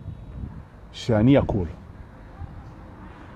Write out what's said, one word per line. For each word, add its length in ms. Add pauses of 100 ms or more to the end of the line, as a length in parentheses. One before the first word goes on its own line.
(920)
שאני 460
הכל. 260 (1700)